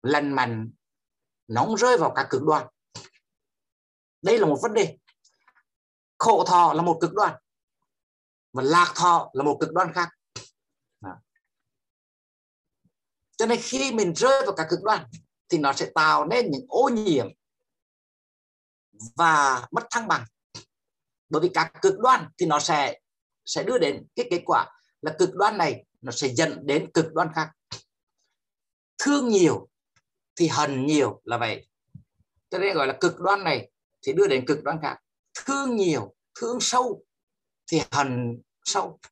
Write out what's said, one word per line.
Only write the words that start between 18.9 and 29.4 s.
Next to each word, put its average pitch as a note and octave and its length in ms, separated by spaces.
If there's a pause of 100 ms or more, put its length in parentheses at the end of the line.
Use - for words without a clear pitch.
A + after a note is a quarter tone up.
và C#3+ 540
mất A3+ 200
thăng A3+ 180
bằng. C3+ 160 (1040)
Bởi D#3 140
vì F3+ 120
các D#3+ 180 (100)
cực F#3+ 160
đoan A#3 300 (100)
thì F3+ 80
nó D3+ 120
sẽ, C#3+ 420 (440)
sẽ - 180
đưa A#3+ 160
đến - 280 (100)
cái D#3+ 140
kết F3 140
quả - 360 (200)
là D#3 180
cực E3+ 160
đoan G3+ 240
này C3+ 260 (160)
nó B2+ 120
sẽ C#3 160
dẫn C#3+ 380
đến D3 280
cực D#3+ 200
đoan E3 200
khác. D#3+ 160 (1500)
Thương C#4 300
nhiều E3+ 400 (680)